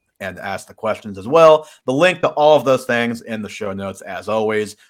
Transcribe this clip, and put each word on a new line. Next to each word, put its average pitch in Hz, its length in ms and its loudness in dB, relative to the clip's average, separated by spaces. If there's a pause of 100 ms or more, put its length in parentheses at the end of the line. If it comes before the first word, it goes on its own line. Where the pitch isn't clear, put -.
(220)
and 92 180 -12
asked 98 300 -10
the 101 40 -20
questions 104 440 -8
as 95 100 -14
well. 156 400 6 (160)
The 127 80 -4
link 170 300 2
to 143 80 0
all 151 260 4
of 135 80 2
those 127 220 0
things 117 380 -2
in 110 180 -10
the 101 80 -10
show 101 240 -10
notes, 95 260 -10
as 92 300 -12
always. 107 480 -4 (120)